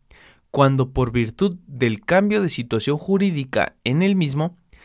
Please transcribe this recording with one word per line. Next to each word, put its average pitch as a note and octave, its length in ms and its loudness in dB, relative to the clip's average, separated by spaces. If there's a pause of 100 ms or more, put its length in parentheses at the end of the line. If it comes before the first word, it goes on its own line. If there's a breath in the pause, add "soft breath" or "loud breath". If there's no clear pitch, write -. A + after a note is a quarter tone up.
(500 soft breath)
cuando C3+ 420 2
por B2+ 180 0
virtud A#2+ 560 -2
del A#2+ 340 -2
cambio G3+ 400 2
de F#3+ 80 0
situación A#2+ 480 -2
jurídica D#3 880 -2
en C#3+ 180 0
el G3 140 2
mismo, D#3 400 -2 (280 soft breath)